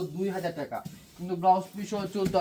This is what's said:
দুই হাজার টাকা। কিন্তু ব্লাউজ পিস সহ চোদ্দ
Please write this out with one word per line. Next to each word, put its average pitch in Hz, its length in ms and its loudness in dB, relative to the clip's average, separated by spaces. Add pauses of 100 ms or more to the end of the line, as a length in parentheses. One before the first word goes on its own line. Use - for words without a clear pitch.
(160)
দুই 185 200 0
হাজার 170 240 -2
টাকা। 135 180 -6 (400)
কিন্তু 180 240 -6
ব্লাউজ 185 320 6
পিস 202 180 -8
সহ 202 100 -2 (140)
চোদ্দ 185 260 0